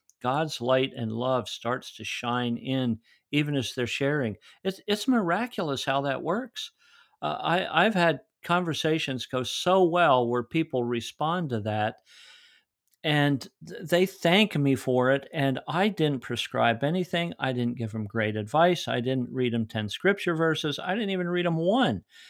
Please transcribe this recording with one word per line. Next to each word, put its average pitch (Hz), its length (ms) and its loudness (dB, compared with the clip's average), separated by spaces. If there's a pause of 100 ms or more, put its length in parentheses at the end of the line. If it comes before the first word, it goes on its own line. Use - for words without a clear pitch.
(220)
God's 143 400 -2
light 131 340 2
and 113 160 -4
love 120 360 0
starts - 500 -6
to 110 60 -14
shine 120 540 -4
in, 127 420 -2 (320)
even 147 240 0
as 127 180 -4
they're 127 120 -2
sharing. 139 500 -2 (280)
It's, 190 240 -6
it's 208 200 -2
miraculous 190 800 0
how 139 160 2
that 135 220 -2
works. 214 480 -4 (500)
Uh, 147 180 -2
I, 170 460 0
I've 220 80 2
had 170 280 2 (220)
conversations 160 840 0
go 123 180 -2
so 185 400 4
well 160 440 6
where 120 160 0
people 156 400 -2
respond 151 640 -2
to 113 120 -2
that, 107 360 -2 (1080)
and 143 440 2 (200)
th-, - 160 -12
they 175 220 4
thank 190 500 2
me 139 200 4
for 127 360 2
it, 139 220 0
and 135 340 0
I 175 200 0
didn't 151 340 0
prescribe 117 640 0
anything. 170 560 -2
I 131 140 -2
didn't 120 240 -2
give 110 160 -6
'em 110 120 -4
great 107 300 -2
advice. 156 520 2
I 120 140 -2
didn't 127 300 -2
read 127 220 0
'em 113 140 -2
ten 107 200 -4
scripture 185 480 -2
verses. 156 440 -2
I 180 140 -4
didn't 208 180 -4
even 180 160 -2
read 175 180 -2
'em 170 120 0
one. 175 460 2 (260)